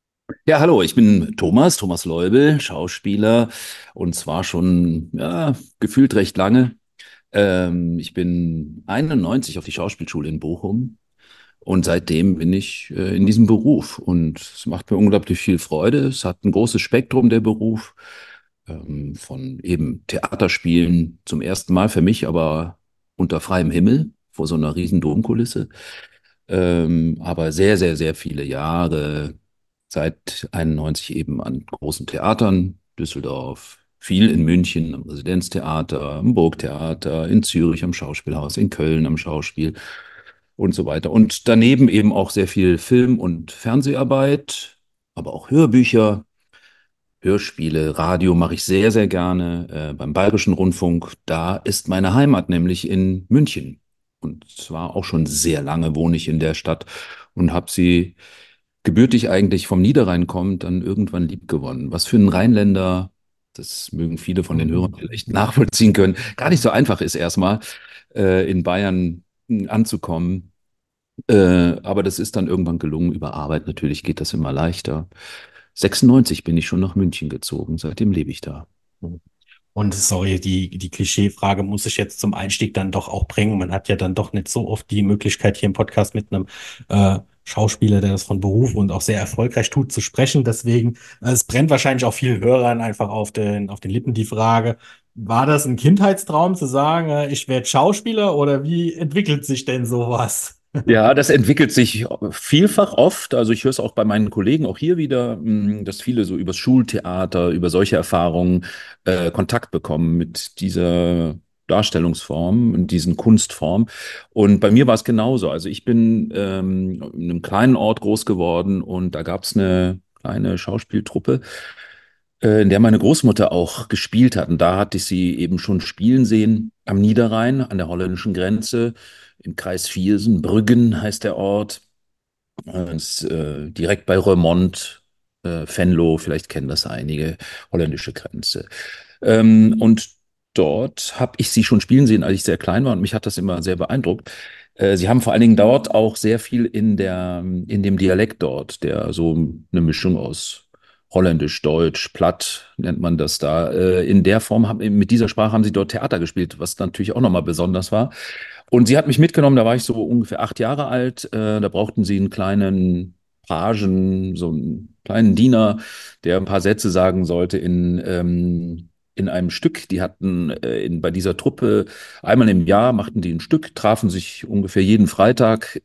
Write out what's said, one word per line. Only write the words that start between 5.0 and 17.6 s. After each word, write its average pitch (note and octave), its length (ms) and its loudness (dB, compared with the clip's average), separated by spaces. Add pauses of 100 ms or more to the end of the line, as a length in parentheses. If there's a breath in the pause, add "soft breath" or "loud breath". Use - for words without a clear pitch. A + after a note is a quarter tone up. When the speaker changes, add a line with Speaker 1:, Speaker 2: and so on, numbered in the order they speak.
Speaker 1:
ja, C3 420 -2 (280)
gefühlt C3 340 2
recht G2 220 -2
lange. A2+ 400 2 (560 loud breath)
Ähm, F2 640 0
ich D#2+ 140 -12
bin E2+ 760 -4
einundneunzig A#2+ 720 -2
auf D#2+ 80 -12
die D2 80 -12
Schauspielschule D#2+ 560 -8
in D#2+ 100 -6
Bochum G2+ 580 -6 (640 soft breath)
und F#2 240 0
seitdem E2+ 540 0
bin E2+ 160 0
ich, - 420 -6
äh, F#2 220 -4
in G2 80 2
diesem A2 220 6
Beruf A2+ 520 2
und E2+ 400 -2
es - 260 -18
macht - 240 -8
mir G2+ 80 0
unglaublich G2+ 420 2
viel F2+ 200 0
Freude. A#2 480 0
Es C3 160 -6
hat F2+ 220 -4
ein G#2 80 2
großes A2 280 2
Spektrum, B2 480 2
der A2+ 120 2
Beruf, A2 520 -2 (720 loud breath)